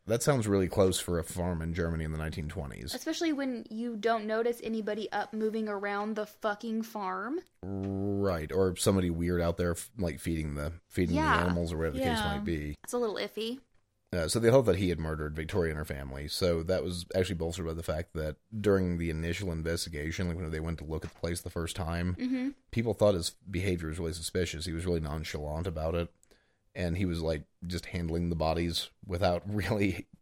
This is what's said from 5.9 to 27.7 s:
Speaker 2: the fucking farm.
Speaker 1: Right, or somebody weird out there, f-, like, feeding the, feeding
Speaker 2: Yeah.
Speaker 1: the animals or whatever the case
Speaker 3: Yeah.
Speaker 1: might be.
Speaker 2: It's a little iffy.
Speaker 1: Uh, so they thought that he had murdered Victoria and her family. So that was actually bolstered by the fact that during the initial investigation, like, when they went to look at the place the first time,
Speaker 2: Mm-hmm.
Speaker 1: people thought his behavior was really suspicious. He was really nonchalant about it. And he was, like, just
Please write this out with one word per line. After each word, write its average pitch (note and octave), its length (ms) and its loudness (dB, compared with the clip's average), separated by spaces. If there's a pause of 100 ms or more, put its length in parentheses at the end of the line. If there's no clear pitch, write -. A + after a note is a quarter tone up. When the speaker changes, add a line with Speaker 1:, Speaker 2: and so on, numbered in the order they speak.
Speaker 2:
the G#3 100 -2
fucking A3 580 -4
farm. G#3 560 -6 (220)
Speaker 1:
Right, G2 920 0
or F#2 260 4
somebody F#2 340 4
weird E2+ 300 2
out E2+ 160 2
there, F2 140 2
f-, - 280 -6
like, E2 200 -2
feeding D#2 360 -2
the, D2 180 -4 (160)
feeding F2 280 2
Speaker 2:
Yeah. D#4 200 4
Speaker 1:
the E2+ 60 2
animals E2+ 280 2
or D#2 60 -4
whatever D#2+ 200 0
the - 60 0
case - 140 2
Speaker 3:
Yeah. - 160 0
Speaker 1:
might - 120 -4
be. D2+ 380 -2
Speaker 2:
It's - 100 -12
a B3 40 0
little A3+ 200 -2
iffy. A3+ 420 -4 (520)
Speaker 1:
Uh, E2 160 0
so A#2+ 120 2
they A2+ 100 6
thought B2+ 160 8
that F2+ 120 6
he F#2+ 120 2
had E2 100 2
murdered D#2 360 -2
Victoria E2 360 0
and D2+ 60 -4
her D2+ 80 -4
family. C#2 420 -6
So E2+ 360 2
that E2+ 200 0
was F2 300 -4
actually F#2 220 2
bolstered E2+ 320 -4
by D#2+ 60 -2
the E2 100 -6
fact E2+ 320 -4
that D#2 220 -4 (220)
during F#2+ 380 6
the E2 140 0
initial E2+ 400 -2
investigation, E2 800 -2
like, E2 80 -2
when E2 120 -4
they D#2+ 100 -2
went D#2+ 200 -2
to D2+ 60 -10
look D#2 200 -4
at - 80 -10
the - 60 -20
place E2+ 220 -4
the F2+ 100 -10
first E2+ 240 -4
time, F2 440 -2
Speaker 2:
Mm-hmm. B3+ 300 0 (220)
Speaker 1:
people A2+ 240 2
thought G#2 180 8
his E2 220 -2 (160)
behavior F2 380 0
was E2 100 -4
really E2 140 -2
suspicious. E2 520 -2
He E2 80 -4
was E2+ 140 -4
really E2+ 120 2
nonchalant D#2 680 -4
about E2 260 -2
it. E2+ 160 0 (680)
And F2+ 200 0
he G2+ 80 2
was, E2 160 0
like, D#2+ 220 0 (220)
just F2+ 220 -4